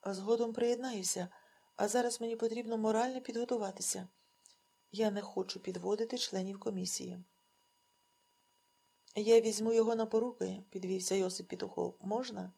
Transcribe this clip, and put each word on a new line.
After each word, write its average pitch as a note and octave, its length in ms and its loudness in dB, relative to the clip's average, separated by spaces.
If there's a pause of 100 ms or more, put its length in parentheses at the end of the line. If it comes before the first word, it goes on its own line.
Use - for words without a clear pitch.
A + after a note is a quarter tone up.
«А G3 140 -4
згодом A3+ 380 2
приєднаюся, A#3 760 0 (480)
а G#3 120 2
зараз A#3+ 320 2
мені A#3 160 -4
потрібно A3+ 420 -2
морально A3+ 420 2
підготуватися. G#3 880 -4 (840)
Я G#3+ 180 2
не G3+ 120 -4
хочу F#3+ 380 -6
підводити G3+ 580 -2
членів F#3+ 420 -4
комісії». F#3 640 -6 (1900)
«Я A3 260 8
візьму A3 320 0
його A3+ 220 6
на A3+ 120 2
поруки», — A3 640 -2
підвівся F#3 440 -2
Йосип F#3 340 0
Петухов. F3 520 -4
«Можна?» G3+ 580 -4